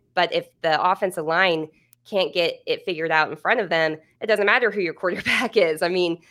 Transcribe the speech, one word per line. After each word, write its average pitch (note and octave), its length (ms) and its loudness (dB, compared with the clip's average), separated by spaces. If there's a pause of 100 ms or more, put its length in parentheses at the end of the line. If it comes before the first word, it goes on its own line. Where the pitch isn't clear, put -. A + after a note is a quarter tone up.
(140)
But F3 200 0
if E3+ 140 -2 (120)
the D#3 220 0
offensive F#3 420 0
line D#3+ 440 0 (360)
can't F#3 300 -2
get E3+ 320 0
it - 180 -4
figured E3 260 -4
out D#3 200 2
in D#3 60 -8
front A3+ 240 0
of F3 100 -2
them, D#3+ 260 0 (240)
it - 60 -10
doesn't G#3 180 2
matter A3+ 260 4
who G3+ 100 -4
your E3 140 -2
<laughs> - 60 -20
quarterback G3 560 -2
is. D#3+ 240 2
I F3 80 0
mean, F3 320 0 (100)